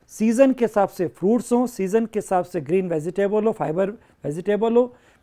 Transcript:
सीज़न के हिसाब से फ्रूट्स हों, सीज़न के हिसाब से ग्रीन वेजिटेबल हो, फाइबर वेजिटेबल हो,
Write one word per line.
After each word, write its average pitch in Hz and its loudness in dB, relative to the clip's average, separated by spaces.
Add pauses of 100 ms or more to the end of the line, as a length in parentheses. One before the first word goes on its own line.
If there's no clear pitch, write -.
सीज़न 233 4
के 233 -2
हिसाब 202 2
से 175 -4
फ्रूट्स 208 0
हों, 247 2
सीज़न 214 -2
के 214 -6
हिसाब 180 -2
से 170 -6
ग्रीन 180 -2
वेजिटेबल 190 -2
हो, 226 2
फाइबर 165 -2
वेजिटेबल 208 -4
हो, 247 2 (280)